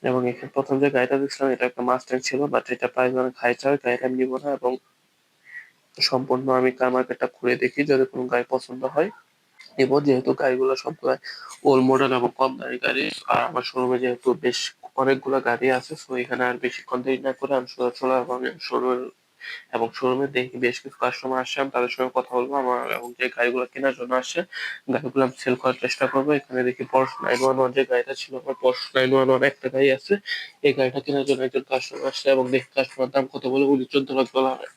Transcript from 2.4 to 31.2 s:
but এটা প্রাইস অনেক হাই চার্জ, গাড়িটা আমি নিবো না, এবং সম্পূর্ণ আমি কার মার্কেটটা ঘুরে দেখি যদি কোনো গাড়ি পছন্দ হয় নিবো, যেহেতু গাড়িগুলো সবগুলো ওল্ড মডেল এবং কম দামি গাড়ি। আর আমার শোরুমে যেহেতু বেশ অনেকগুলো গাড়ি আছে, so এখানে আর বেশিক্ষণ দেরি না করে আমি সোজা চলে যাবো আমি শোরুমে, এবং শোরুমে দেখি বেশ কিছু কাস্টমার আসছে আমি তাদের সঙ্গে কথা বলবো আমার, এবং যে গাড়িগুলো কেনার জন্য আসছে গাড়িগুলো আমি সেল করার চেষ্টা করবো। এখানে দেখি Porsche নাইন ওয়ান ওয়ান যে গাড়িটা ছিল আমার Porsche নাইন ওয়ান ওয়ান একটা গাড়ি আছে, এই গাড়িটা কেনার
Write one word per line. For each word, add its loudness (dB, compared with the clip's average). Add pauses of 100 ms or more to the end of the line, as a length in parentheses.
but 0 (100)
এটা -4
প্রাইস 2
অনেক -2
হাই 2
চার্জ, 2
গাড়িটা 0
আমি -2
নিবো 0
না, -4
এবং 0 (1300)
সম্পূর্ণ 0 (140)
আমি 4 (100)
কার 2
মার্কেটটা -2
ঘুরে 0 (100)
দেখি 0 (100)
যদি 6
কোনো -6 (100)
গাড়ি 2
পছন্দ -4 (120)
হয় 2 (680)
নিবো, 4 (120)
যেহেতু 4 (100)
গাড়িগুলো 2 (100)
সবগুলো -2 (540)
ওল্ড 6
মডেল 4
এবং 0 (100)
কম 2
দামি -8
গাড়ি। 0 (280)
আর 4
আমার -4
শোরুমে 0
যেহেতু 0 (140)
বেশ 0 (420)
অনেকগুলো 2 (120)
গাড়ি 0 (100)
আছে, -8
so -20 (140)
এখানে -2
আর -2 (100)
বেশিক্ষণ -4
দেরি 0
না -2
করে -4
আমি -8
সোজা -2
চলে 0
যাবো -2
আমি -4 (200)
শোরুমে, 0 (800)
এবং 0 (100)
শোরুমে 0
দেখি -4 (100)
বেশ 2
কিছু -18
কাস্টমার -2
আসছে -6
আমি -4
তাদের 0
সঙ্গে -2
কথা -4
বলবো -2 (100)
আমার, 0 (160)
এবং -10 (120)
যে -2 (100)
গাড়িগুলো 0
কেনার -2
জন্য -6 (100)
আসছে -6 (540)
গাড়িগুলো 0
আমি -4
সেল 2
করার 2
চেষ্টা 0
করবো। 0 (100)
এখানে -6
দেখি -4 (100)
Porsche 2
নাইন 0
ওয়ান 4
ওয়ান 4
যে 4
গাড়িটা 0
ছিল -12 (100)
আমার -6
Porsche 2
নাইন 4
ওয়ান 6
ওয়ান 4 (100)
একটা -8
গাড়ি 4
আছে, -2 (540)
এই 4
গাড়িটা 0
কেনার 0